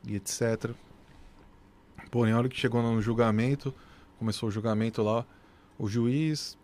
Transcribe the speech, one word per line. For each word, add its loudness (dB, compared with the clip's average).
e -4
et -8
cetera. -2
Porém, 4
a 4
hora 2
que -6
chegou 2
no 2
julgamento, 2
começou -4
o -2
julgamento 0
lá, 2
o -4
juiz 0